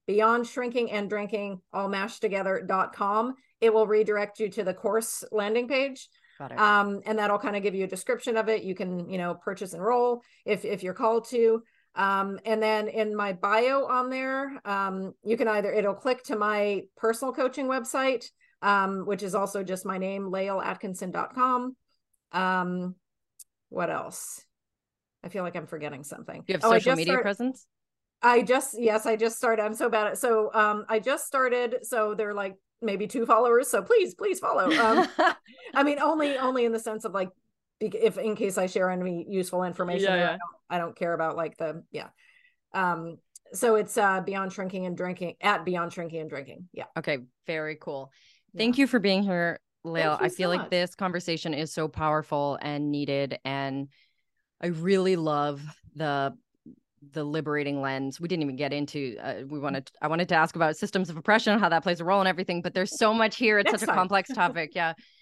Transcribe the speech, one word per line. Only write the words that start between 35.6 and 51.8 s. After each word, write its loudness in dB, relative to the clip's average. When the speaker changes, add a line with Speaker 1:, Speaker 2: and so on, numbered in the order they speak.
Speaker 1:
I 4
mean, 2
only, 2
only 0
in 2
the -2
sense -8
of, -8
like, -2
bec-, -4
if, 4
in -2
case 0
I 2
share 2
any -4
useful 0
information -2
Speaker 2:
Yeah, 4
Speaker 1:
there, 4
Speaker 2:
yeah. 4
Speaker 1:
I -2
don't, -10
I -2
don't -6
care -2
about, -2
like, -6
the, -6
yeah. -10
Um, -2
so 4
it's, 0
uh, 4
Beyond -4
Shrinking -6
and -4
Drinking, -6
at 2
Beyond -2
Shrinking -8
and -10
Drinking. -14
Yeah. -12
Speaker 2:
Okay. -2
Very -6
cool. -12
Speaker 1:
Yeah. -12
Speaker 2:
Thank 2
you 6
for 4
being 4
here, 0
Lael. 0
Speaker 1:
Thank -2
you 0
Speaker 2:
I 2
feel -2
Speaker 1:
so 2
Speaker 2:
like 0
Speaker 1:
much. -10
Speaker 2:
this 0
conversation -4
is -4
so -4